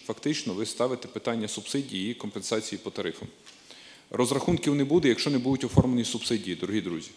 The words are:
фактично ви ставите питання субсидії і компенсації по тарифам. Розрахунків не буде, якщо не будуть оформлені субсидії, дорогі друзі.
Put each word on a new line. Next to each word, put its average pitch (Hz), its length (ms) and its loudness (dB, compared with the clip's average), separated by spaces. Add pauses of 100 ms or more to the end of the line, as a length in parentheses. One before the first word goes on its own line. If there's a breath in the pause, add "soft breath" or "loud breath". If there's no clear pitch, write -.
фактично 131 500 -4
ви 107 120 -2
ставите 127 420 -2
питання 110 400 -4
субсидії 110 640 -4
і 120 40 -6
компенсації 110 680 -4
по 98 60 -8
тарифам. - 380 -6 (800 loud breath)
Розрахунків 139 640 2
не 143 100 4
буде, 147 240 6
якщо 120 220 4
не 139 80 4
будуть 131 260 2
оформлені 123 400 4
субсидії, 101 520 -2
дорогі 95 240 -2
друзі. 85 360 -4